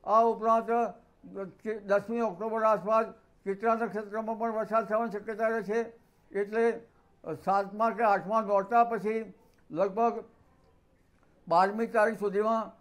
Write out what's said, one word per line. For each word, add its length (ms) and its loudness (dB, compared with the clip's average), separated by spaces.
આ 180 4
ઉપરાંત, 480 2
અ, 240 0
દસમી 340 0
ઓક્ટોબર 420 -2
આસપાસ 440 2
ચિત્રા 300 0
નક્ષત્રમાં 640 -4
પણ 140 -2
વરસાદ 360 -2
થવાની 220 0
શક્યતા 380 -4
રહે 140 -2
છે. 180 -2
એટલે, 340 0
અ, 80 -8
સાતમા 460 0
કે 140 -2
આઠમા 360 2
નોરતા 440 4
પછી 480 -2
લગભગ 540 0
બારમી 380 2
તારીખ 320 2
સુધીમાં 500 -2